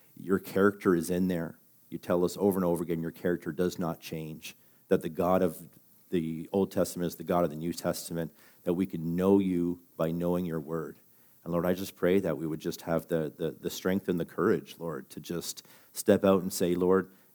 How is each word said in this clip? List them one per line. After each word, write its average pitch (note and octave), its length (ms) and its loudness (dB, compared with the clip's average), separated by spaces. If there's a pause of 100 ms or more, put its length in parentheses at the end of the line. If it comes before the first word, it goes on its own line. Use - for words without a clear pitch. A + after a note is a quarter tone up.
(140)
"Your F#2 240 0
character G2 560 4
is E2 140 0
in F2+ 200 0
there." E2 280 -4 (320)
You - 80 -10
tell F2+ 260 0
us F2 160 0
over F#2+ 200 2
and F2+ 80 0
over E2+ 160 0
again, E2 180 -4
"Your E2 100 -4
character F2 400 -2
does F2+ 280 -2
not E2 200 -4
change." D#2 560 -10 (340)
That F#2 120 4
the F2+ 80 -6
God F2+ 320 2
of E2+ 180 0 (520)
the E2 420 -4
Old G2 180 2
Testament F2 380 -2
is - 80 -10
the E2+ 80 -12
God F2 180 2
of E2 80 0
the D2+ 60 -10
New E2 160 -4
Testament, E2 580 -4 (320)
that F2+ 120 0
we F#2+ 120 0
can E2+ 300 -4
know G2 240 6
you F2 400 0 (160)
by E2 160 0
knowing F2 320 0
your D#2+ 160 -4
word. D2 400 -8 (420)
And E2 100 -8
Lord, E2+ 140 0
I F#2 80 2
just F#2 220 -10
pray F#2 240 4
that E2 180 -2
we D#2+ 80 -6
would D2+ 140 -6
just - 220 -6
have D#2+ 260 -2
the, D#2+ 280 -2
the, D#2+ 240 -4
the F2 100 -4
strength - 380 -2
and F2 120 0
the E2 40 -2
courage, E2+ 540 -2
Lord, D2+ 320 -8
to - 100 -14
just - 440 -10 (280)
step - 320 4
out F#2+ 180 8
and F#2 100 -4
say, F2 240 2
"Lord, F#2 340 4 (240)